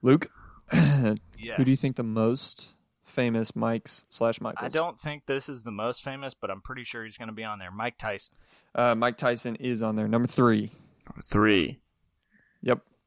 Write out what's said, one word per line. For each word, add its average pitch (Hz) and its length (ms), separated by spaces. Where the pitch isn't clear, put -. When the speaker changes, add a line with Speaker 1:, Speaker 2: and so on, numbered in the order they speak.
Speaker 1:
Luke, 135 260
<clears throat> - 220
who 143 440
do 107 40
you 113 160
Speaker 2:
Yes. 135 140
Speaker 1:
think 131 160
the 127 60
most 113 680
famous 113 500
Mikes 113 540
slash 117 300
Michaels? 113 340
Speaker 2:
I - 40
don't 165 220
think 147 260
this 135 240
is 127 140
the 113 80
most 110 320
famous, 135 360
but 104 100
I'm 95 120
pretty 127 240
sure 117 180
he's 110 140
gonna 113 160
be 110 100
on 107 160
there. 92 120
Mike 113 260
Tyson. 101 360
Speaker 1:
Uh, 120 220
Mike 117 220
Tyson 120 400
is 120 240
on 110 160
there. 107 100
Number 117 200
three. 110 440
Speaker 3:
Number - 180
three. 101 540
Speaker 1:
Yep. 123 200